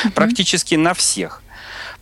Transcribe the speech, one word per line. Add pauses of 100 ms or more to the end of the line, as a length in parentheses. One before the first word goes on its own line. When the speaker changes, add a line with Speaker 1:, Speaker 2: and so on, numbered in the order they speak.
Speaker 1:
Мгм.
Speaker 2:
практически
на
всех. (600)